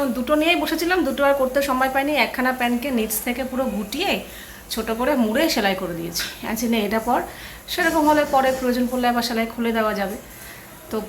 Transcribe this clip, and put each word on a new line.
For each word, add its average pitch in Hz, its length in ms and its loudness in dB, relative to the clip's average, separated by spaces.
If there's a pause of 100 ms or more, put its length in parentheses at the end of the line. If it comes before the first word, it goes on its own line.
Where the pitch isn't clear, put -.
(140)
দুটো 254 200 -2
নিয়েই 311 260 4
বসেছিলাম, 330 440 0
দুটো 269 200 0
আর 277 100 6
করতে 262 280 0
সময় 262 320 0
পাইনি। 277 180 0
একখানা 285 400 2
প্যান্টকে 240 380 0
নিচ 220 220 0 (120)
থেকে 247 200 -4
পুরো 254 200 -2
গুটিয়ে 240 480 -2 (580)
ছোটো 226 240 -2
করে 254 220 2
মুড়ে 233 320 4
সেলাই 208 260 2
করে 175 200 -4
দিয়েছি। 165 300 -4 (220)
আচ্ছা 226 200 -2
নে, 233 180 2
এটা 214 160 0
পর, 240 200 0 (480)
সেরকম 330 400 2
হলে 302 220 6
পরে 262 200 4 (100)
প্রয়োজন 247 260 2
পড়লে 247 220 0
আবার 240 140 2
সেলাই 226 240 -2
খুলে 233 260 -2
দেওয়া 214 220 0
যাবে। 196 220 -4 (720)
তো 226 60 -4 (120)